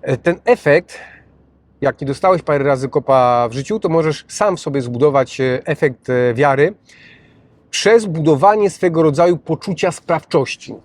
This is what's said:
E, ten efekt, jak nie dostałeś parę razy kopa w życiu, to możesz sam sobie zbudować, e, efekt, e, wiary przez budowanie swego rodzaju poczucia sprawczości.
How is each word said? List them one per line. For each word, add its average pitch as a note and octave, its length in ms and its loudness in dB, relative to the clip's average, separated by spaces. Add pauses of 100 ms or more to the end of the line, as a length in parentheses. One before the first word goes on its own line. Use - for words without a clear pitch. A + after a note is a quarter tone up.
E, C3 140 -4
ten E3+ 280 -2
efekt, F3 540 2 (800)
jak C3+ 200 -2
nie C#3+ 60 -8
dostałeś E3 360 0
parę C#3+ 220 -2
razy C3+ 240 0
kopa B2 600 2
w A2 40 -8
życiu, C#3 280 -6
to F#3 80 -4
możesz D#3 400 -2
sam G3+ 300 -2
sobie C#3 240 -4
zbudować, C3 580 0
e, C3 240 -2
efekt, C#3+ 460 -4
e, B2 240 0
wiary C#3+ 400 2 (960)
przez A3 360 2
budowanie E3 640 2
swego E3 320 0
rodzaju E3 340 2
poczucia E3 560 -4
sprawczości. - 840 -4 (100)